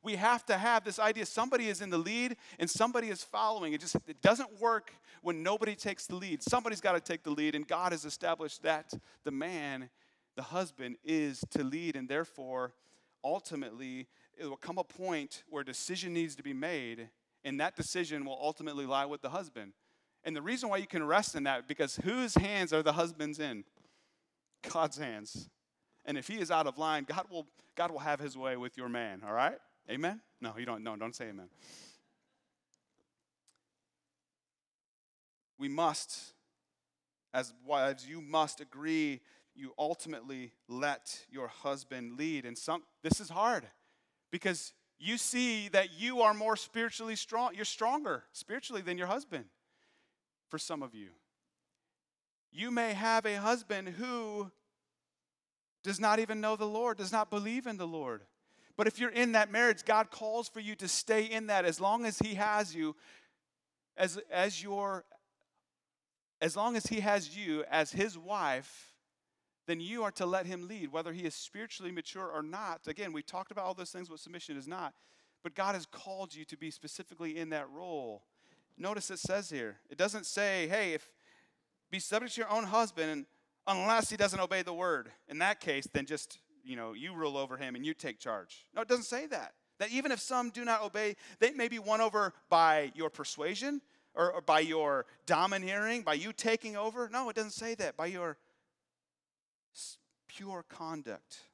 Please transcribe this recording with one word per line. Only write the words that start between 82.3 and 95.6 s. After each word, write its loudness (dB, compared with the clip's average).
to -2
your 0
own 4
husband, 4
and -4
unless 4
he -4
doesn't 4
obey 2
the -4
word." 0
In -6
that 4
case, 0
then 0
just, -6
you -8
know, -8
you -10
rule -2
over -2
him -6
and -6
you 0
take -8
charge. -8
No, -2
it -2
doesn't 4
say -4
that. -8
That -2
even 0
if 0
some 0
do -8
not 4
obey, -2
they 8
may 0
be -4
won 4
over 4
by 8
your 0
persuasion -4
or, 4
or -2
by 8
your 2
domineering, 2